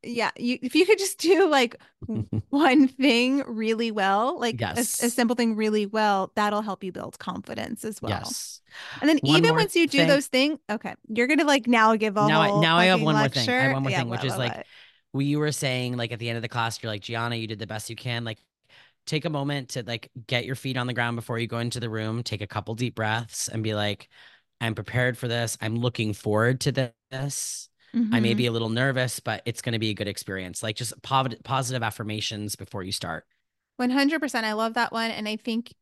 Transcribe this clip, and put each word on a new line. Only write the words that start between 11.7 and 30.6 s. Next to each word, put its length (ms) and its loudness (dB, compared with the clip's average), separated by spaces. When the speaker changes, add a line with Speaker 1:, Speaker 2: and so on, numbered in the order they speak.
Speaker 1:
give 220 0
a 100 4
Speaker 2:
Now 140 6
I, 80 6
Speaker 1:
whole 120 4
Speaker 2:
now 160 6
I 80 8
have 140 6
Speaker 1:
fucking 60 2
Speaker 2:
one 100 4
more 140 4
thing. 200 -2
I 20 2
have 100 2
Speaker 1:
lecture. 120 2
Speaker 2:
one 100 -2
more 80 0
Speaker 1:
Yeah, 100 0
Speaker 2:
thing, 80 -4
which 100 -4
Speaker 1:
what, 80 -4
Speaker 2:
is, 60 0
Speaker 1:
what, 60 -2
Speaker 2:
like, 180 -2
Speaker 1:
what? 80 -14
Speaker 2:
we 240 0
were 140 0
saying, 460 -2
like, 140 -4
at 80 -8
the 100 -6
end 60 -4
of 80 -6
the 60 -8
class, 340 -4
you're 80 -6
like, 100 -8
"Gianna, 340 -4
you 120 -6
did 100 -8
the 80 -8
best 240 -10
you 60 -10
can." 280 -6
Like, 140 -8
take 180 -4
a 60 -2
moment 380 -4
to, 180 -8
like, 240 -8
get 180 -2
your 100 -4
feet 220 -6
on 100 -2
the 60 -4
ground 220 -2
before 240 -6
you 80 -2
go 100 -6
into 220 -4
the 100 -6
room. 320 -4
Take 200 -6
a 60 -6
couple 280 -6
deep 200 -4
breaths 520 -2
and 160 -4
be 100 0
like, 340 -2
"I'm 140 -2
prepared 420 0
for 100 -6
this. 340 -2
I'm 160 -2
looking 360 -2
forward 480 2
to 300 -2
this. 580 -8
I 80 4
may 120 4
Speaker 1:
Mm-hmm. 60 2
Speaker 2:
be 100 2
a 40 0
little 160 -2
nervous, 540 0
but 240 -4
it's 160 -6
gonna 180 -2
be 100 0
a 40 -2
good 160 -4
experience." 520 -8